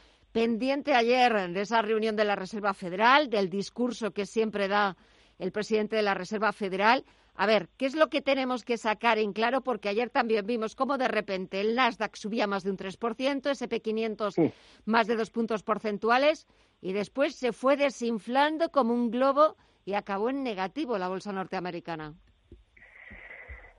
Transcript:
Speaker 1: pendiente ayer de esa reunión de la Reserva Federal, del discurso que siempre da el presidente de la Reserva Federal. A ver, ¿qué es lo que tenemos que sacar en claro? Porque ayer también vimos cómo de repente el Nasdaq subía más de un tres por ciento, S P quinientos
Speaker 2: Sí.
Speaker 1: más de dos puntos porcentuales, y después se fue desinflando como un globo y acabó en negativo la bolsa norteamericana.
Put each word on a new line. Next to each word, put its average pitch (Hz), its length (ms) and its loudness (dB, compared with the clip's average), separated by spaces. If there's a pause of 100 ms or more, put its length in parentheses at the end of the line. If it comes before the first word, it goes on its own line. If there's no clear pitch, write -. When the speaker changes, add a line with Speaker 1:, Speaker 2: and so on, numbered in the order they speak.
(340)
Speaker 1:
pendiente 240 600 0
ayer 233 600 4
de 190 80 -2
esa 226 200 2
reunión 214 360 0
de 214 80 4
la 202 100 0
Reserva 196 380 -2
Federal, 226 560 2
del 202 200 0
discurso 208 600 -4
que 202 140 -4
siempre 214 420 -2
da 202 300 0 (420)
el 180 140 -6
presidente 214 420 -2
de 220 60 2
la 202 140 0
Reserva 202 380 -2
Federal. 208 520 2 (300)
A 190 100 0
ver, 208 320 2
¿qué 262 80 -2
es 262 100 -2
lo 311 140 4
que 285 120 -2
tenemos 262 440 0
que 240 120 -2
sacar 220 400 0
en 214 140 0
claro? 233 300 0
Porque 233 280 -4
ayer 220 200 -2
también 220 360 2
vimos 220 300 -2
cómo 269 220 -2
de 247 100 0
repente 196 540 -4
el 220 140 0
Nasdaq 233 400 0
subía 214 300 -2
más 196 180 -2
de 196 80 -2
un 190 60 -4
tres 185 200 -10
por 226 180 -4
ciento, 269 340 -2
S 247 180 -4
P 226 120 -4
quinientos 220 560 -4
Speaker 2:
Sí. 160 160 2 (340)
Speaker 1:
más 220 220 2
de 233 80 0
dos 220 160 -2
puntos 226 320 -4
porcentuales, 226 840 0 (360)
y 180 120 -6
después 254 420 -2
se 247 180 -2
fue 269 240 2
desinflando 277 920 0
como 240 240 2
un 240 180 0
globo 269 440 4 (300)
y 185 80 -6
acabó 202 360 -2
en 277 140 -4
negativo 226 560 -4
la 180 80 -2
bolsa 190 240 -6
norteamericana. 170 840 -8 (1700)